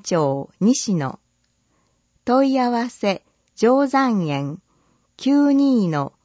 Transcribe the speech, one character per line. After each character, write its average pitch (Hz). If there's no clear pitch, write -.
長 139
西 220
野。 135
問 269
い 269
合 247
わ 240
せ、 -
定 262
山 262
園、 143
九 285
二 269
の 143